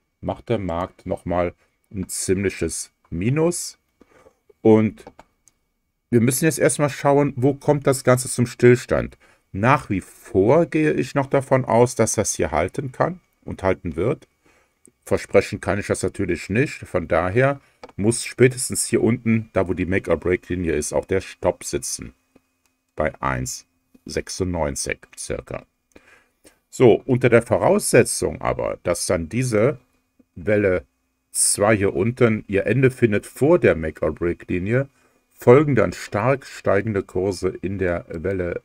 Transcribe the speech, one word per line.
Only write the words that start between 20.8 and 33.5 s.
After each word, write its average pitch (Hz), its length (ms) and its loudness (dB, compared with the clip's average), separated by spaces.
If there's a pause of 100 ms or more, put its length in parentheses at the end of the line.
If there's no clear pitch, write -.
auch 73 120 -2
der 95 160 -2
Stopp - 440 -4
sitzen. - 500 -8 (800)
Bei 78 260 -2
eins 65 460 -6 (400)
sechsundneunzig 78 920 -6 (180)
circa. - 500 -12 (1040)
So, 113 360 6
unter 127 220 2
der 113 140 6
Voraussetzung 104 1000 0
aber, 60 440 -4
dass 87 220 -2
dann 85 220 -2
diese 120 500 0 (580)
Welle 95 480 0 (480)
zwei 107 440 2
hier 98 180 0
unten 113 520 0
ihr 95 200 0
Ende 131 260 2
findet 104 340 0
vor 165 320 2